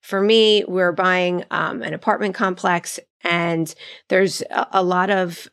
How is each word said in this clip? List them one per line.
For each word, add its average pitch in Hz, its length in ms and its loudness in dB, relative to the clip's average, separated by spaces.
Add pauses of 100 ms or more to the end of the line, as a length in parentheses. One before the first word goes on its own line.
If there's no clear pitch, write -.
for - 180 -6
me, 214 480 4
we're 180 240 0
buying, 180 580 0
um, 160 320 -4
an 156 120 -8
apartment 196 420 -2
complex, 185 640 -2 (240)
and 170 500 0 (360)
there's 185 320 2
a, - 320 -4
a 190 100 2
lot 180 260 0
of 185 440 -2